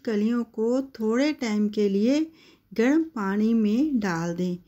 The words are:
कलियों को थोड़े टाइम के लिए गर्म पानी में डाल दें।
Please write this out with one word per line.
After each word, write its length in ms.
कलियों 400
को 360
थोड़े 420
टाइम 360
के 200
लिए 300
गर्म 340
पानी 500
में 440
डाल 360
दें। 220